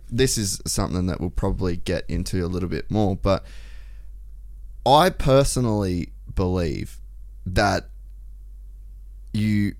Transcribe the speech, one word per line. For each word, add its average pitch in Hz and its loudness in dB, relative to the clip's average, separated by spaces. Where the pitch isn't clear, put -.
this 131 2
is 104 -2
something 90 0
that 90 -2
we'll 87 -2
probably 92 0
get - -2
into 90 0
a 85 0
little 90 -2
bit 82 -4
more, 101 2
but 95 2
I 151 8
personally 110 4
believe 90 0
that 95 2
you 104 2